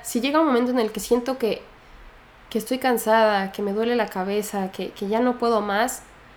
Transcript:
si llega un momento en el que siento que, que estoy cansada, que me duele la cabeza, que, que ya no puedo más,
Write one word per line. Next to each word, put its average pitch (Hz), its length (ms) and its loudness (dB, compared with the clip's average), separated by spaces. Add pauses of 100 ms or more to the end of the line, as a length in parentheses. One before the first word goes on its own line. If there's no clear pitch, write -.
si - 180 -2
llega 285 180 2
un 320 80 4
momento 247 240 4
en 254 80 2
el 214 120 0
que 208 80 -10
siento 247 380 0
que, 226 240 -2 (880)
que - 80 -4
estoy 254 220 -2
cansada, 220 720 2
que 202 100 -8
me 202 120 -2
duele 233 220 0
la 214 120 0
cabeza, 196 640 -4
que, - 200 -8
que - 160 -8
ya 220 120 0
no 247 180 2
puedo 233 240 2
más, 208 420 -2 (340)